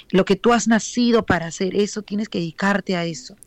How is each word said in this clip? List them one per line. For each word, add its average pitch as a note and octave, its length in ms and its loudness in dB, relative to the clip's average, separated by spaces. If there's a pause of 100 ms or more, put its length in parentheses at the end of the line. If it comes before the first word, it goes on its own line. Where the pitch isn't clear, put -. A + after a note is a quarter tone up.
(100)
lo F#3 140 4
que G3 120 2
tú A#3 160 2
has A#3 160 2
nacido A3+ 580 2
para E3 200 -2
hacer, F3+ 300 -4
eso G#3 260 -2
tienes G#3 260 -6
que G#3 100 -8
dedicarte F#3+ 580 -2
a E3+ 80 -2
eso. - 320 -10 (100)